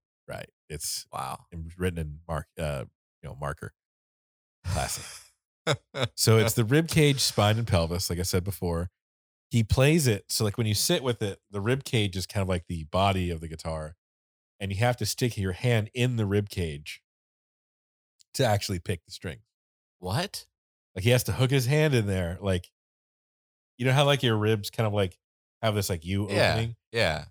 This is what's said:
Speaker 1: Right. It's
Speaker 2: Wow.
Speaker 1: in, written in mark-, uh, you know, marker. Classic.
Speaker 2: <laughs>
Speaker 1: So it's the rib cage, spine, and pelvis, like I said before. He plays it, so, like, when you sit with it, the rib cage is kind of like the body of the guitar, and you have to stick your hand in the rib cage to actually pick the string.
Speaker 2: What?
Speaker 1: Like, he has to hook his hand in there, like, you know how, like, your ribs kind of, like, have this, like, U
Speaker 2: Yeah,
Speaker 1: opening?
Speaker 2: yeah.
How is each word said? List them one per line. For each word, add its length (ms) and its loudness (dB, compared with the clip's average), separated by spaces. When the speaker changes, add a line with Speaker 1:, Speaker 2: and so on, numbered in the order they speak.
Speaker 1:
Right. 220 -12
It's 440 -8
Speaker 2:
Wow. 380 -8
Speaker 1:
in, 260 -12
written 220 -2
in 280 -6
mark-, 300 -6
uh, 280 -4
you 80 -14
know, 60 -12
marker. 380 -8
Classic. 400 -4
Speaker 2:
<laughs> 80 0
Speaker 1:
So 220 6
it's 160 4
the 120 2
rib 220 2
cage, 340 4
spine, 380 2
and 80 -2
pelvis, 440 0
like 80 -2
I 40 -2
said 200 0
before. 460 -4
He 120 4
plays 440 4
it, 220 2
so, 140 -2
like, 160 0
when 80 0
you 80 2
sit 280 2
with 200 -2
it, 160 -6
the 100 -6
rib 220 0
cage 320 0
is 120 -4
kind 160 -4
of 60 -2
like 180 -2
the 180 -6
body 460 2
of 100 -6
the 60 -10
guitar, 480 -8
and 120 -4
you 60 -4
have 200 2
to 100 -4
stick 300 -2
your 160 0
hand 420 0
in 220 0
the 80 0
rib 240 2
cage 520 -6
to 100 2
actually 340 0
pick 260 -6
the 60 -20
string. 280 -12
Speaker 2:
What? 460 -6
Speaker 1:
Like, 80 -6
he 80 4
has 140 4
to 60 -4
hook 200 0
his 140 2
hand 300 4
in 100 2
there, 360 -2
like, 280 -2
you 100 -2
know 60 6
how, 120 6
like, 180 4
your 140 4
ribs 320 2
kind 160 -2
of, 80 -2
like, 240 0
have 100 2
this, 160 0
like, 160 -4
U 240 -2
Speaker 2:
Yeah, 240 4
Speaker 1:
opening? 220 -2
Speaker 2:
yeah. 400 0